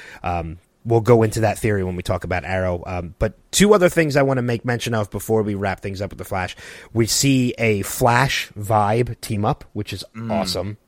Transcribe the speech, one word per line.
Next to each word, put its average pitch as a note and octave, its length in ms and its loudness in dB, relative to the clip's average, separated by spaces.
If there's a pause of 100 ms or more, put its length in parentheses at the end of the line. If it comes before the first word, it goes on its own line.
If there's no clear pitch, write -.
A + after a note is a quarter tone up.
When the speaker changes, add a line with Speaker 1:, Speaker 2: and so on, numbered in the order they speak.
(240)
Speaker 1:
um, E2+ 340 -4 (260)
we'll A#2 160 4
go A2+ 240 6
into A2 180 0
that G#2 160 0
theory G#2 280 0
when F#2 100 -6
we F2+ 80 -6
talk F#2 220 -4
about F2+ 180 -4
Arrow. F#2 420 -4
Um, F2+ 320 -8
but A2 160 -2 (180)
two G#3 220 6
other F3+ 140 6
things D#3 300 2
I C#3 60 4
wanna C3+ 180 0
make A#2+ 240 -2
mention A#2 280 -4
of G#2+ 160 -2
before A2 340 0
we G#2 120 -4
wrap F#2+ 240 -4
things G2 220 -8
up G2 80 -6
with - 80 -16
The F2+ 80 -12
Flash. F#2 320 -6 (340)
We A2+ 140 2
see B2+ 540 2
a G#2+ 240 2
Flash B2 680 0 (100)
Vibe A2 640 0
team G#2 240 -4
up, C3 260 -2
which G#2 220 -8
is G2 100 -10 (120)
Speaker 2:
Mm. A2+ 160 -8
Speaker 1:
awesome. G2+ 460 -4 (100)